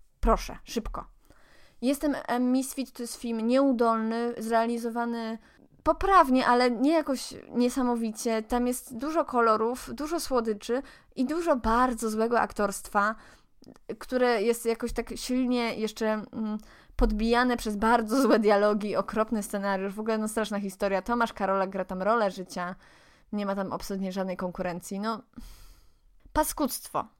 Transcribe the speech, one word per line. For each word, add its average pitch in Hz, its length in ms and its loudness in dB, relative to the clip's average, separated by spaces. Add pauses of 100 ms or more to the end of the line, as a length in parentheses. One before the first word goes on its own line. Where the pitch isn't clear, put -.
(200)
Proszę, 202 440 0
szybko. - 400 -6 (760)
Jestem 277 320 0 (140)
Emmy 254 360 2
Sweet 262 280 -8
to - 100 -12
jest 233 140 -10
film 226 300 -4
nieudolny, 233 920 2
zrealizowany 233 1000 -2 (440)
poprawnie, 311 640 6
ale 247 240 6
nie 247 220 2
jakoś 302 420 -2 (140)
niesamowicie. 233 960 0
Tam 247 240 -2
jest 247 300 -6
dużo 302 280 0
kolorów, 233 680 2
dużo 302 260 -4
słodyczy 233 600 -2 (340)
i 262 80 0
dużo 311 320 0
bardzo 226 540 2
złego 220 300 2
aktorstwa, 208 720 0 (840)
które 247 440 0
jest 233 240 0
jakoś 226 260 -2
tak 233 240 -6
silnie 247 580 0
jeszcze, 214 320 -4
mm, 214 520 -4 (380)
podbijane 233 600 4
przez 214 200 -4
bardzo 226 460 4
złe 214 160 6
dialogi, 208 580 4
okropny 214 460 -2
scenariusz, 196 520 -4
w 214 60 -8
ogóle, 220 180 -2
no, 214 100 -2
straszna 214 320 -2
historia. 196 420 -2
Tomasz 233 300 0
Karolak 190 380 0
gra 190 140 -4
tam 185 180 -6
rolę 214 280 2
życia, 185 440 -8 (580)
nie 208 140 -2
ma 196 80 -2
tam 196 180 -4
absolutnie 190 400 -6
żadnej 190 240 -4
konkurencji, 185 640 -6
no, 220 220 -4 (1120)
paskudztwo. - 720 -2 (160)